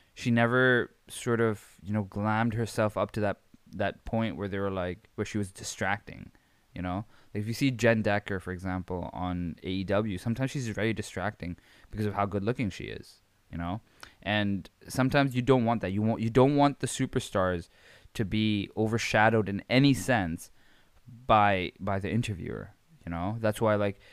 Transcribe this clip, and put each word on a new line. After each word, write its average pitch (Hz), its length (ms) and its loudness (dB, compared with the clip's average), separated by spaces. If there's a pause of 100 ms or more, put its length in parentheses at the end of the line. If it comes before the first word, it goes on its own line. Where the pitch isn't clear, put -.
(140)
she - 180 -2
never 120 600 4 (160)
sort 117 320 -2
of, 113 240 0 (180)
you 98 120 -6
know, 107 100 0
glammed 107 500 -2
herself 110 440 -2
up 104 140 0
to 110 100 -4
that, 101 160 -2 (340)
that 98 320 -6
point 113 320 -2
where 98 140 -6
they 98 100 -4
were 98 100 -2
like, 90 460 -6
where 107 80 -4
she - 140 -6
was 101 140 -2
distracting, - 800 -6 (460)
you 90 60 -8
know? 90 240 -4 (280)
Like, 107 80 -4
if 104 60 -6
you 117 60 -4
see 135 180 2
Jen 117 300 4
Decker, 101 380 -2
for 92 120 -8
example, 92 600 -6
on 87 500 -4
A 73 60 -6
E 95 160 -2
W, 101 320 0
sometimes 117 340 -2
she's 131 160 -6
very 107 260 -2
distracting 92 600 -8 (340)
because 107 160 -4
of 101 100 -2
how 101 100 2
good 101 180 -2
looking 117 260 -2
she - 160 -10
is, - 360 -14 (280)
you - 80 -10
know? 87 220 -4 (420)
And 101 480 -2 (200)
sometimes 135 460 0
you 127 60 0
don't 127 220 4
want 113 180 0
that. 92 100 -2
You 98 100 0
want, 110 200 0
you 113 80 0
don't 131 280 6
want 143 220 4
the 135 80 -2
superstars 92 840 -2 (460)
to 113 100 -2
be 107 500 0
overshadowed 110 720 4
in 98 220 -4
any 135 240 6
sense 98 580 -2 (760)
by, 101 520 6
by 98 200 -2
the 95 100 -4
interviewer, 90 640 -4 (340)
you 85 60 -8
know? 90 280 -4
That's 107 220 0
why, 110 140 4
like, 104 240 0 (140)